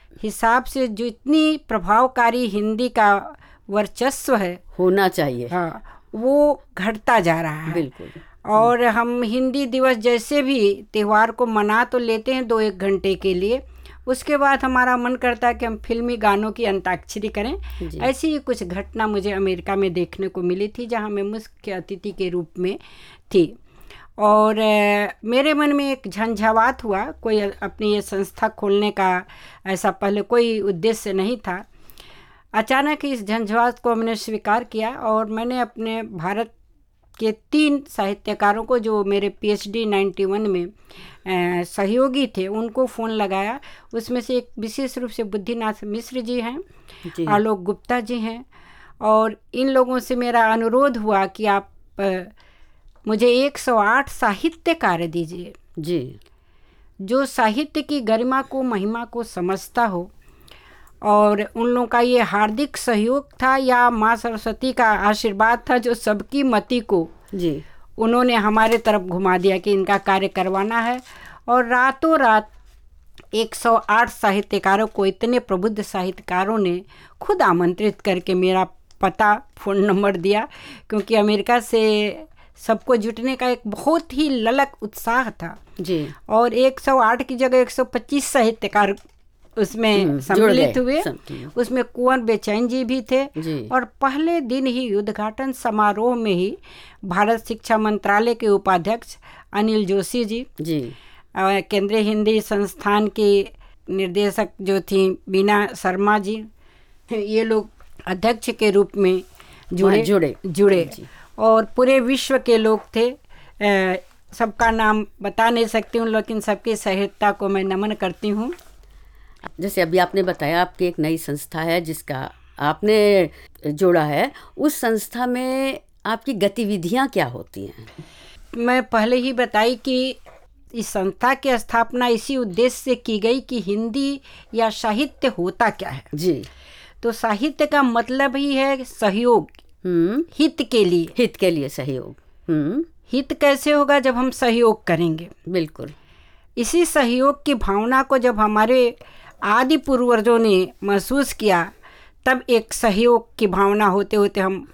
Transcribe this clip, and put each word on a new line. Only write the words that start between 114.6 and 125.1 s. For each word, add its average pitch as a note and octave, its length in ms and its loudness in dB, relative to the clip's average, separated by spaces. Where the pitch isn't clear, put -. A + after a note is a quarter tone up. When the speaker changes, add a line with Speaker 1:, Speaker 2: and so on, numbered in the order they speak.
Speaker 1:
नाम G#3+ 360 2
बता A3+ 280 2
नहीं A#3 160 2
सकती A3 320 -2
हूँ, A3+ 100 0
लेकिन A3 320 -2
सबकी G#3+ 360 -2
सहृदयता G3+ 560 -2
को G3 160 -4
मैं G3 160 0
नमन G3 280 -2
करती G3+ 360 -6
हूँ। G#3+ 240 -4
Speaker 2:
जैसे F#3+ 200 -2
अभी F3 180 2
आपने F3+ 240 2
बताया, E3+ 380 0
आपकी F3+ 260 -2
एक F3 120 -4
नई D#3+ 200 -2
संस्था D3 420 -8
है E3 200 0
जिसका D#3 520 -8
आपने G3+ 720 2
जोड़ा D#3+ 380 2
है, D#3 280 -2
उस D4 180 0
संस्था A#3 520 -4